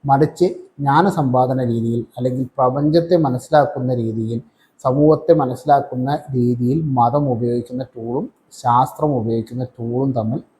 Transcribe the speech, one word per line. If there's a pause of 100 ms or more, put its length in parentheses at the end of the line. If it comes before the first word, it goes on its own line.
മറിച്ച് (280)
ജ്ഞാനസമ്പാദന
രീതിയിൽ (100)
അല്ലെങ്കിൽ
പ്രപഞ്ചത്തെ
മനസ്സിലാക്കുന്ന
രീതിയിൽ, (420)
സമൂഹത്തെ
മനസ്സിലാക്കുന്ന (220)
രീതിയിൽ (140)
മതം
ഉപയോഗിക്കുന്ന
ടൂളും (280)
ശാസ്ത്രം
ഉപയോഗിക്കുന്ന
ടൂളും
തമ്മിൽ (200)